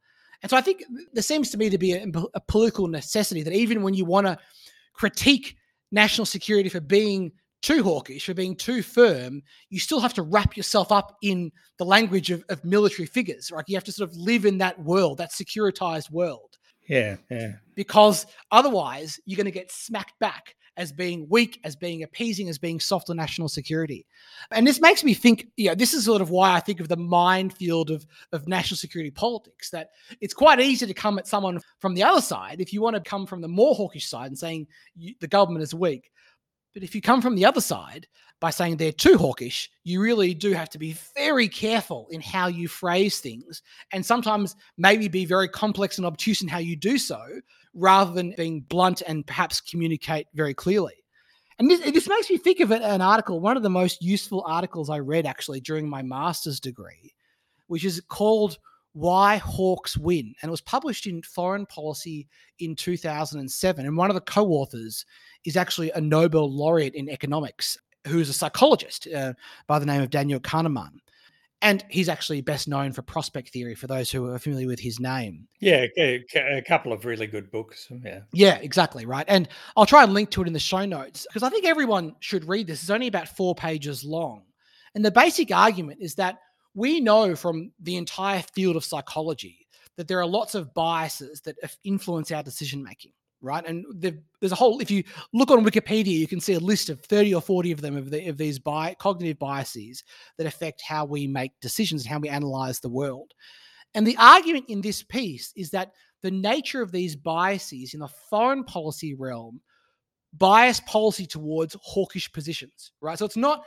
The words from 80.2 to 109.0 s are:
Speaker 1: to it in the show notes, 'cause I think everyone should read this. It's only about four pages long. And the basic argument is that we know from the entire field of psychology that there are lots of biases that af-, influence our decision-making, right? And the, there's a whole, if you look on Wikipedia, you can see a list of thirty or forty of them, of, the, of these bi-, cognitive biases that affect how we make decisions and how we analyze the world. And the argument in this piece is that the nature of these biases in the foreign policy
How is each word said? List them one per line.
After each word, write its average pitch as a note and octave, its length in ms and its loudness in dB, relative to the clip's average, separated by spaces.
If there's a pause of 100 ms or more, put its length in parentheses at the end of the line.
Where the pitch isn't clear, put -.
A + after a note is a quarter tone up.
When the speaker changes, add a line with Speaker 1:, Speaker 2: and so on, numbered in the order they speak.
Speaker 1:
to G3 120 -2
it F3 40 -2
in E3 60 -4
the D3+ 60 -4
show F#3+ 260 -2
notes, D3+ 480 -10
'cause G#3+ 100 -6
I B3+ 60 2
think G4 160 0
everyone A#3 560 0
should E3 260 -6
read G3 200 -2
this. D#3+ 160 -10
It's E3+ 80 -6
only A#3 160 0
about F#3 220 -4
four F3+ 260 -2
pages D3 500 -6
long. C#3+ 380 -8 (520)
And G#3 100 0
the G#3 60 4
basic C4 400 4
argument F3+ 520 2
is D#3+ 140 -10
that F#3 220 -4 (360)
we C#4 260 0
know G#3+ 360 4
from E3+ 440 -6
the F3+ 160 -6
entire F#3 460 -4 (120)
field F#3 220 2
of D#3+ 80 -4
psychology D3+ 800 -8 (300)
that - 120 -10
there F#3 120 -2
are F3 60 0
lots G3 280 -2
of E3 200 -8
biases D#3+ 680 -4
that D3+ 200 -12
af-, - 220 -14
influence F3+ 480 -4
our D3+ 100 -6
decision-making, C#3 720 -12 (280)
right? C#3+ 240 -6
And E3 200 -8 (160)
the, E3 180 -4 (220)
there's G3 100 -2
a F3+ 60 -4
whole, B3 240 4
if G3+ 100 -4
you G3+ 140 0 (280)
look B3+ 200 4
on A3+ 120 8
Wikipedia, G#3 540 2
you D#3 80 0
can E3+ 140 -6
see F#3+ 140 0
a E3 60 0
list F#3+ 280 0
of D3 120 -10
thirty G#3 320 2
or E3+ 80 0
forty F3 300 0
of D3+ 100 -4
them, C#3+ 160 -6
of, C3+ 140 -8
the, D#3 160 -6
of D3 120 -6
these D3+ 200 -4
bi-, D#3 400 -6
cognitive F3 400 -2
biases C3 640 -10 (340)
that D#3+ 120 -4
affect D#3 340 -10
how D3+ 220 -4
we C#3+ 240 -4
make C3+ 320 -6
decisions D#3+ 420 -4
and A2+ 80 -10
how D3+ 80 -4
we D3 100 -6
analyze C3+ 520 -6
the C3 80 -8
world. C3 460 -8 (600)
And G#3+ 100 2
the A3+ 120 2
argument D4+ 520 10
in G3+ 120 -6
this G3+ 220 -6
piece G3 520 -6
is F#3 160 -10
that F#3+ 220 -6 (300)
the F#3+ 100 -4
nature A#3+ 500 -2
of F#3+ 80 -6
these F3+ 240 -4
biases D#3+ 800 -4
in D3+ 60 -12
the D3 80 -10
foreign B3+ 560 0
policy D#3 500 -8